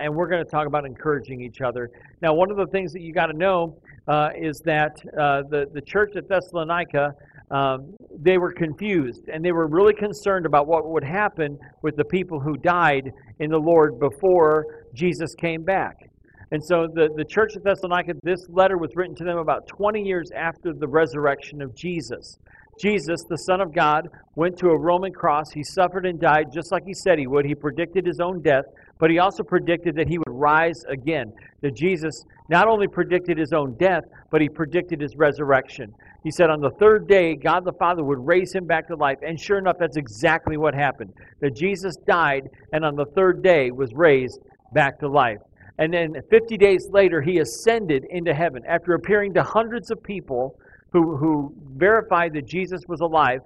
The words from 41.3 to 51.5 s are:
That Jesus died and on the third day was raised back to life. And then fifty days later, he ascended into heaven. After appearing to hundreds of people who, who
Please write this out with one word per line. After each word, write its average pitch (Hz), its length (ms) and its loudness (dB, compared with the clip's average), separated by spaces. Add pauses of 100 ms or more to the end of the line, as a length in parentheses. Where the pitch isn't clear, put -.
That 139 140 -2
Jesus 180 400 -4 (120)
died 151 380 2 (280)
and 156 140 -2
on 143 100 0
the 143 180 -2
third 180 280 2
day 156 280 4
was 123 220 -4
raised 135 460 4 (340)
back 139 280 2
to 147 80 -4
life. 127 300 2 (420)
And 165 140 0
then 165 180 0 (160)
fifty 226 280 4
days 190 340 4
later, 175 320 4
he 175 160 0
ascended 160 720 0
into 170 240 -2
heaven. 143 340 -2
After 170 260 0
appearing 196 400 0
to 190 100 4
hundreds 226 480 -4
of 202 100 -8
people 139 560 -6 (340)
who, 165 240 4
who 147 380 0 (220)